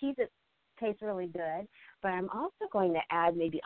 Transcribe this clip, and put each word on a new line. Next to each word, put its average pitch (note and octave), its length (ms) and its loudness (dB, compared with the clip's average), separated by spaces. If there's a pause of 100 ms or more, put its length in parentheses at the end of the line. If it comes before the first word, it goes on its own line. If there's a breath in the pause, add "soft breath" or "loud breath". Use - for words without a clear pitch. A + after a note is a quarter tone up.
Cheez-It C#4 300 -2 (500)
tastes G#3+ 220 -2
really F#3 260 -4
good, E3+ 400 -4 (340 loud breath)
but G3 60 0
I'm F#3 220 0
also E4+ 420 -4
going F#3 220 4
to D#3+ 60 2 (100)
add E3+ 260 4
maybe E3 300 0